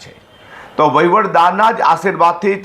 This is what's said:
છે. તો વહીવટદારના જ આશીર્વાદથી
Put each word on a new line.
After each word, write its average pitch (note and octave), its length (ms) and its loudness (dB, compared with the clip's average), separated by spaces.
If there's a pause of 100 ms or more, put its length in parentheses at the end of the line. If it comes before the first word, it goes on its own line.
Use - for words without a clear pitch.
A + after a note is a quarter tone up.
છે. - 80 -20 (640)
તો D3+ 100 2 (100)
વહીવટદારના F3+ 760 2
જ - 180 -4
આશીર્વાદથી E3+ 640 -2 (100)